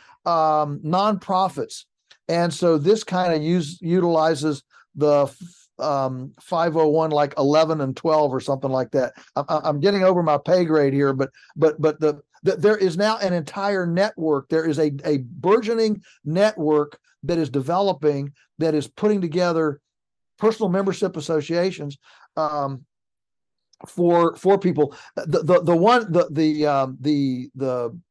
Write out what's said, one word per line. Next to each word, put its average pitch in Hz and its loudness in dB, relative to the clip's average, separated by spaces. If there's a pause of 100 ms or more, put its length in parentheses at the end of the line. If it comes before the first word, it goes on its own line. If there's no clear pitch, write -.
(260)
um, 151 0
nonprofits. 185 -2 (440)
And 170 0
so 165 2
this 175 2
kinda 180 0
use-, 165 -2
utilizes 160 0 (320)
the 143 4
f-, 135 -4 (400)
um, 135 -4
five 165 -2
oh 160 4
one, 160 2
like, 147 0
eleven 156 2
and 131 -4
twelve 151 0
or 127 -4
something 135 -4
like 131 -2
that. 127 -2 (220)
I, 143 -4
I, 156 0
I'm 147 -2
getting 196 2
over 180 4
my 151 2
pay 180 0
grade 151 2
here, 139 2
but, 135 -4 (260)
but, 156 0
but 151 0
the, 147 0 (240)
the, 180 0
there 208 2
is 185 0
now 214 0
an 190 -2
entire 180 -4
network. 170 -2
There 160 0
is 147 0
a, 151 0 (120)
a 147 0
burgeoning 214 0 (220)
network 151 0 (240)
that 170 -2
is 151 -2
developing, 143 -2 (260)
that 156 0
is 147 0
putting 208 -2
together 165 -2 (580)
personal 220 0
membership 190 -2
associations, 156 -4 (400)
um, 143 -4 (1040)
for, 170 2
for 196 2
people. 151 0 (220)
The, 160 -2
the, 170 4
the 170 2
one, 220 2
the, 170 2
the, 151 0
um, 135 0
the, 135 -2
the, 127 -4 (120)